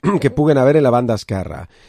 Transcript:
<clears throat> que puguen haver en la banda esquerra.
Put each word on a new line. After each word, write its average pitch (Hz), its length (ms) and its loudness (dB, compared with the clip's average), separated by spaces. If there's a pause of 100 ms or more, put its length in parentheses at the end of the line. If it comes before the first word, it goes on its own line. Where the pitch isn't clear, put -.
<clears throat> 202 180 0
que 139 120 0
puguen 147 260 2
haver 139 240 4
en 135 60 2
la 120 80 2
banda 123 260 0
esquerra. 92 460 -10 (220)